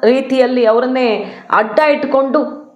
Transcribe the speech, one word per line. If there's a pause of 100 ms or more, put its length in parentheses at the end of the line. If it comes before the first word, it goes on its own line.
(120)
ರೀತಿಯಲ್ಲಿ
ಅವರನ್ನೇ (500)
ಅಡ್ಡ (180)
ಇಟ್ಕೊಂಡು (360)